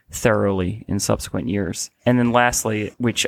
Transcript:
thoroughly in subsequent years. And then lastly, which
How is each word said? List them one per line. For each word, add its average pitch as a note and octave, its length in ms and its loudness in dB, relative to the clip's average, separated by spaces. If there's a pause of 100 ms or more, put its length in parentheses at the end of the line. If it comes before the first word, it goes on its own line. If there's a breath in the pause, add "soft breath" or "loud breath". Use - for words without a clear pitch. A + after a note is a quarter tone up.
(140 soft breath)
thoroughly G2+ 720 0
in G2+ 120 -2
subsequent - 480 -2
years. F#2+ 420 -4 (160)
And B2 120 4
then A#2+ 140 2
lastly, A#2 680 2
which A#2 280 0